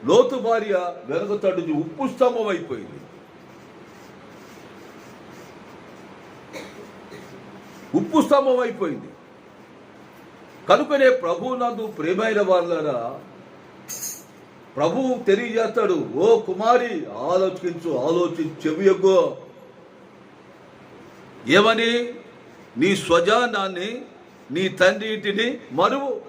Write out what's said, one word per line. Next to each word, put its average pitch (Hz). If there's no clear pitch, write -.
లోతు 247
భార్య 208
వెనక 196
తడు 180
ఉప్పు 160
స్తంభం 233
అయిపోయింది. 127
ఉప్పు 277
స్తంభం 269
అయిపోయింది. 196
కనుకనే 269
ప్రభువునందు 233
ప్రియమైన 202
వాళ్ళారా, 160
ప్రభువు 247
తెలియజేస్తాడు, 220
"ఓ 208
కుమారి, 214
ఆలోచించు, 170
ఆలోచించు, 160
చెవియొగ్గు." 190
ఏమని? 226
"నీ 185
స్వజానాన్ని, 196
నీ 180
తండ్రి 208
ఇంటిని 208
మరువు." 226